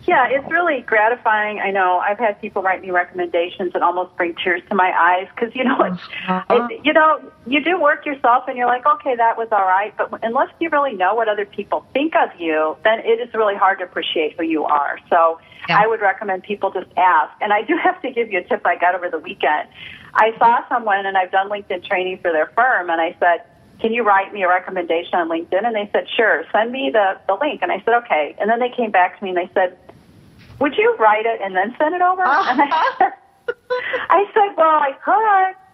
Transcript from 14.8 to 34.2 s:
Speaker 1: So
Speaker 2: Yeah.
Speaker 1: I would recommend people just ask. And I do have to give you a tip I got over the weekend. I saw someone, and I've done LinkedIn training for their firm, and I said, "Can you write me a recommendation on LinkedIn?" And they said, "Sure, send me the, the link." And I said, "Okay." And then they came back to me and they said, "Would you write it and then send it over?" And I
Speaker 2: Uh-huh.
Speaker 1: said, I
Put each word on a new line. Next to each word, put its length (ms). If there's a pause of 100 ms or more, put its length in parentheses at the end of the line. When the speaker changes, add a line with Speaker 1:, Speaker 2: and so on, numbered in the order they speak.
Speaker 1:
So 300 (300)
Speaker 2:
Yeah. 100
Speaker 1:
I 80
would 140
recommend 420
people 280
just 260
ask. 420
And 140
I 80
do 160
have 240
to 80
give 240
you 60
a 40
tip 220
I 120
got 180
over 120
the 120
weekend. 480 (480)
I 240
saw 280
someone, 380
and 100
I've 160
done 160
LinkedIn 400
training 360
for 100
their 140
firm, 420
and 100
I 200
said, 240 (360)
"Can 140
you 100
write 300
me 100
a 60
recommendation 680
on 100
LinkedIn?" 340
And 120
they 180
said, 160
"Sure, 420
send 200
me 200
the, 260 (100)
the 80
link." 260
And 100
I 140
said, 80 (100)
"Okay." 360
And 100
then 100
they 100
came 220
back 280
to 40
me 60
and 80
they 160
said, 240 (840)
"Would 180
you 220
write 260
it 160
and 140
then 240
send 160
it 60
over?" 220
And 60 (320)
I 40
Speaker 2:
Uh-huh. 340
Speaker 1:
said, 140 (960)
I 240